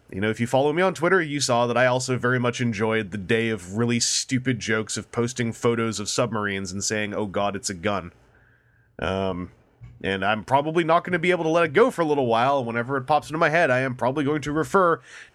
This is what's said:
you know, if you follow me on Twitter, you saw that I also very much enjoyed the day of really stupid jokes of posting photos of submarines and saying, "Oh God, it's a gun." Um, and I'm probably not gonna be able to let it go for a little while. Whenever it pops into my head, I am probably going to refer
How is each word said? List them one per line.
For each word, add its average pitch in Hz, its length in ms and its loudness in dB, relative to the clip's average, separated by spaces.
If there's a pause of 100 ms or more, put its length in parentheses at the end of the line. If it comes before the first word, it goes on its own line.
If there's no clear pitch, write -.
(100)
you 95 100 -6
know, 107 80 0
if 110 100 -2
you 117 80 0
follow 143 280 2
me 175 80 2
on 185 100 2
Twitter, 175 300 2
you 147 180 -4
saw 120 260 2
that 120 120 0
I 127 80 4
also 127 320 0
very 127 200 0
much 120 220 -2
enjoyed 110 500 0
the 107 60 -8
day 113 320 0
of 98 300 -6
really 120 200 2
stupid 127 600 -2
jokes 110 400 -2
of 101 120 -10
posting 120 440 -2
photos 113 440 0
of 104 120 -6
submarines 104 600 -2
and 98 140 -6
saying, 107 300 -2
"Oh 101 100 -2
God, 101 320 -2
it's 95 140 -8
a 101 40 -6
gun." 87 380 -4 (840)
Um, 92 540 -2 (520)
and 95 200 -2
I'm 107 200 0
probably 156 400 0
not 165 200 2
gonna 180 140 -2
be 175 120 0
able 170 140 0
to 160 60 0
let 170 140 4
it 156 80 -2
go 226 180 6
for 170 120 -2
a 165 40 0
little 143 200 2
while. 127 360 2
Whenever 117 360 -2
it 131 80 -8
pops 147 240 0
into 156 80 -4
my 165 100 4
head, 156 220 4
I 127 100 4
am 131 140 -2
probably 131 300 0
going 147 180 0
to 147 100 -6
refer 160 480 2 (340)